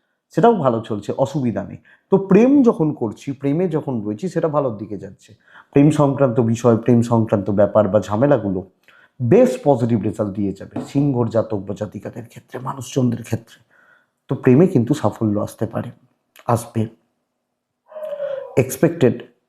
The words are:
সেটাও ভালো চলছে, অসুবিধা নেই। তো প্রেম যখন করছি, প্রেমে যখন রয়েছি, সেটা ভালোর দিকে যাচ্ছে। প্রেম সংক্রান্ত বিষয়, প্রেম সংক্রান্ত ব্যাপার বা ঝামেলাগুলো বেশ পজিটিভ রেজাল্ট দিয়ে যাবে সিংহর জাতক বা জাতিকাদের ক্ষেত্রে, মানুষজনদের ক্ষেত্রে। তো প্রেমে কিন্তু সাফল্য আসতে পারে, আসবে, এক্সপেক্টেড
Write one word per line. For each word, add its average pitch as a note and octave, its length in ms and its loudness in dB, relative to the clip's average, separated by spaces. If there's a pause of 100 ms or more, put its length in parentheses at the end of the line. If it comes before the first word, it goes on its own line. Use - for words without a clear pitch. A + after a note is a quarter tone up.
(340)
সেটাও A3+ 200 4
ভালো C3 260 0
চলছে, G#2+ 320 -8
অসুবিধা B2 520 -4
নেই। F#2 140 -14 (320)
তো G3 80 4
প্রেম A#3 440 4
যখন F#3 300 2
করছি, B2+ 400 -6
প্রেমে C#3+ 360 -2
যখন C#3+ 260 -4 (100)
রয়েছি, G#2+ 240 -6
সেটা E3 200 -2
ভালোর C#3 280 -2
দিকে G2+ 220 -12
যাচ্ছে। - 360 -20 (380)
প্রেম C#3+ 180 6
সংক্রান্ত C3+ 500 2
বিষয়, A2+ 360 2
প্রেম A#2 260 4
সংক্রান্ত A2 480 0
ব্যাপার G2+ 380 2
বা G2+ 120 2
ঝামেলাগুলো G#2 600 0 (640)
বেশ A#2 280 4 (140)
পজিটিভ A#2 380 2
রেজাল্ট G2+ 340 -4
দিয়ে G2+ 160 -4
যাবে F#2+ 220 -16 (140)
সিংহর C3+ 400 0
জাতক G#2+ 300 -2
বা G2 160 -10
জাতিকাদের G#2+ 520 -12
ক্ষেত্রে, - 320 -20
মানুষজনদের B2 640 -4
ক্ষেত্রে। - 360 -10 (720)
তো C#3+ 60 -4
প্রেমে C3 320 6
কিন্তু B2+ 280 0
সাফল্য G#2 460 -2
আসতে G#2 260 -8
পারে, - 240 -8 (560)
আসবে, A2+ 420 -2 (1700)
এক্সপেক্টেড C#3+ 680 0 (260)